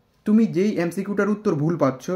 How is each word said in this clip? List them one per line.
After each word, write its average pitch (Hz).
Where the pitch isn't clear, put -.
তুমি 214
যেই 185
এমসিকিউটার 196
উত্তর 208
ভুল 160
পাচ্ছ, 143